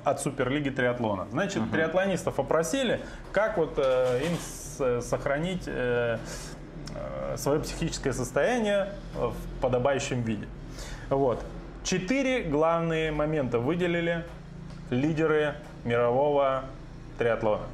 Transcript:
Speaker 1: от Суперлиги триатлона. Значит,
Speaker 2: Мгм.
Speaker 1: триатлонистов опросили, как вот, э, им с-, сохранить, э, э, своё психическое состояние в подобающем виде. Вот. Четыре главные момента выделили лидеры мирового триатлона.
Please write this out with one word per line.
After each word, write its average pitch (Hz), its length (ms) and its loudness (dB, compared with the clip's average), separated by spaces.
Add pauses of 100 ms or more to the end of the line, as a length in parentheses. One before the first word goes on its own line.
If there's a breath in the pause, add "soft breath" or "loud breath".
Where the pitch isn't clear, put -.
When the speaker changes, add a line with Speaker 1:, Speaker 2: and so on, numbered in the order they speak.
Speaker 1:
от 139 160 2
Суперлиги 139 480 0
триатлона. 120 640 2
Значит, 170 320 0
Speaker 2:
Мгм. - 80 -2
Speaker 1:
триатлонистов 165 680 2
опросили, 165 600 2 (320 loud breath)
как 214 240 2
вот, 160 180 2
э, 127 500 4
им 170 140 0
с-, - 600 -2
сохранить, 160 680 -2
э, 120 500 0 (760 loud breath)
э, 135 420 -6
своё 143 220 0
психическое 143 540 -4
состояние 196 800 0 (220)
в 120 180 -2 (280)
подобающем 127 600 2
виде. 110 260 -2 (640 loud breath)
Вот. 139 340 2 (400)
Четыре 254 600 0
главные 160 680 2
момента 151 480 0
выделили 170 640 0 (680)
лидеры 151 680 2 (280)
мирового 131 800 4 (540)
триатлона. 110 460 2 (100)